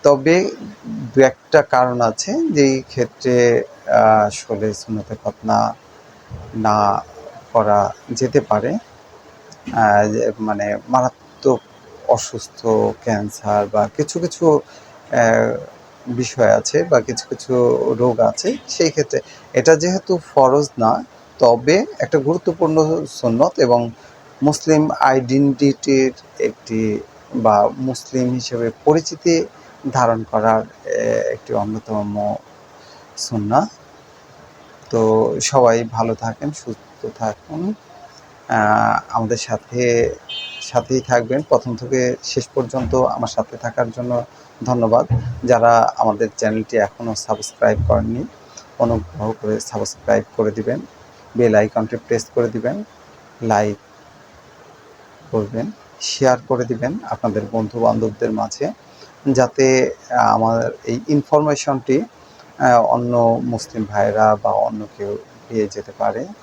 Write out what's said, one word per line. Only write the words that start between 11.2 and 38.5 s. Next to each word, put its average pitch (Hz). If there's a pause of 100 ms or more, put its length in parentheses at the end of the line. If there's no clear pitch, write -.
অসুস্থ, - (360)
ক্যান্সার 104
বা 104
কিছু 151
কিছু, 165
আহ, 117 (500)
বিষয় 120
আছে 113
বা 160
কিছু 117
কিছু - (440)
রোগ 120
আছে, 117 (100)
সেই 165
ক্ষেত্রে 139 (340)
এটা 131
যেহেতু 180
ফরজ 143
না, 120 (360)
তবে 127 (140)
একটা -
গুরুত্বপূর্ণ 160
সুন্নত 127
এবং 120 (520)
মুসলিম 151
আইডেন্টিটির 135 (260)
একটি 110 (360)
বা 110
মুসলিম 127
হিসেবে 117 (140)
পরিচিতি 160 (460)
ধারণ 117
করার, 110
আহ, 113
একটি 117
অন্যতম 104 (840)
সুন্নাহ। 113 (1200)
তো 110
সবাই 120
ভালো 113
থাকেন, 113
সুস্থ - (140)
থাকুন, 156 (760)
আহ, 110